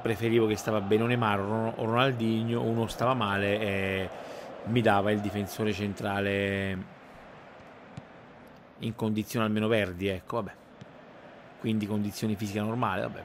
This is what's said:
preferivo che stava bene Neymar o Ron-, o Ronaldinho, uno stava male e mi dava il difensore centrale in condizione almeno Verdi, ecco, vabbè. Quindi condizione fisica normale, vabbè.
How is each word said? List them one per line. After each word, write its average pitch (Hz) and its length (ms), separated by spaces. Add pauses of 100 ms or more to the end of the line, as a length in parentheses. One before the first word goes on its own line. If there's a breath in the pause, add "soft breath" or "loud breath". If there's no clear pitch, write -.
preferivo 113 460
che 107 100
stava 107 240
bene 107 240
Neymar 117 340
o 98 60
Ron-, 113 320
o 117 80
Ronaldinho, 117 760
uno 113 260
stava 123 260
male 101 480
e 95 480 (560 loud breath)
mi 117 160
dava 104 300
il 107 100
difensore 104 500
centrale 98 1040 (2000)
in 117 160
condizione 110 500
almeno 107 240
Verdi, 98 380
ecco, 95 300
vabbè. 101 140 (1120)
Quindi 110 240
condizione 104 500
fisica 101 260
normale, 107 420
vabbè. - 220